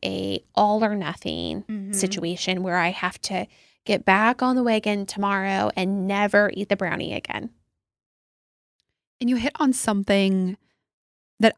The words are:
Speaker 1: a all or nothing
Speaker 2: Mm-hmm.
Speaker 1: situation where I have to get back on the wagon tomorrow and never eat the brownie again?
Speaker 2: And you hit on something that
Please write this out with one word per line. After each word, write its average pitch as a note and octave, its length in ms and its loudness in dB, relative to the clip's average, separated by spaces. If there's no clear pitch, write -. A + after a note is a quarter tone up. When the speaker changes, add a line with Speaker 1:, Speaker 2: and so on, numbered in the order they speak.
Speaker 1:
a F#3+ 360 -4
all G#3 260 4
or G#3+ 140 0
nothing D#3+ 680 -6
Speaker 2:
Mm-hmm. G3+ 280 -10
Speaker 1:
situation F#3 720 -2
where F3+ 140 0
I F3 120 2
have - 340 -6
to F#3 240 -4
get G#3 180 0
back G#3+ 380 4
on B3+ 140 2
the B3+ 80 2
wagon G#3+ 420 0
tomorrow G3 680 0
and F#3+ 320 0
never G3+ 480 4
eat G3 140 -4
the G3+ 60 0
brownie E3 380 -2
again? - 380 -8
Speaker 2:
And A#3+ 80 0
you B3+ 60 2
hit A#3+ 220 -2
on C4+ 160 4
something G3 840 2
that A3 180 4